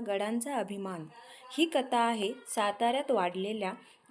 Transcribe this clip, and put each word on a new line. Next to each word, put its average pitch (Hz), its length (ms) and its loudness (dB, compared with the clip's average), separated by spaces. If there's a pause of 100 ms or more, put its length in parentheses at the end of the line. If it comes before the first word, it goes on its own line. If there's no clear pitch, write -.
गडांचा 226 480 0
अभिमान. 190 500 -4 (520)
ही 320 80 4
कथा 254 320 2
आहे 233 340 2 (160)
साताऱ्यात 233 640 2
वाढलेल्या 196 600 0 (380)